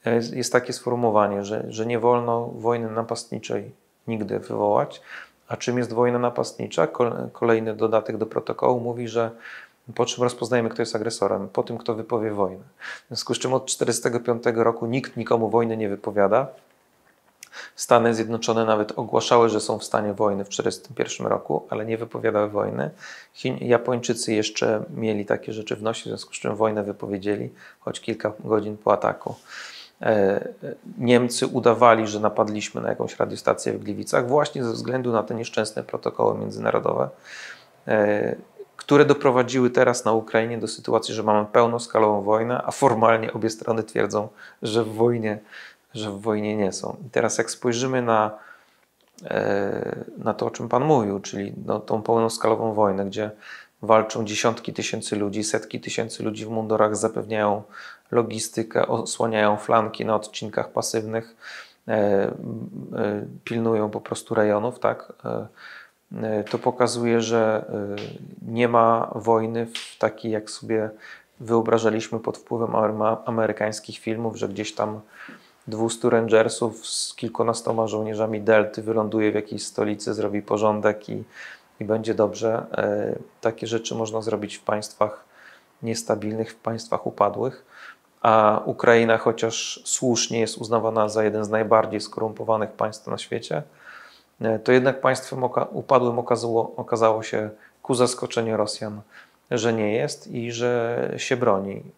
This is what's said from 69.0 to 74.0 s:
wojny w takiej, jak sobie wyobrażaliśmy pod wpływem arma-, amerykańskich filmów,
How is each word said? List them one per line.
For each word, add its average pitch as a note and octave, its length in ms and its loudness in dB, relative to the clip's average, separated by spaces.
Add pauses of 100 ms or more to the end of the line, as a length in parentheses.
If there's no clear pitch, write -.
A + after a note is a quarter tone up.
wojny A2+ 520 0
w - 320 -14
takiej, A2 340 -2
jak G#2+ 180 -4
sobie A2 400 -2 (500)
wyobrażaliśmy A2+ 800 2
pod A2+ 180 -6
wpływem A2+ 380 -4
arma-, G#2+ 500 2
amerykańskich A2 720 -2
filmów, A2+ 380 -6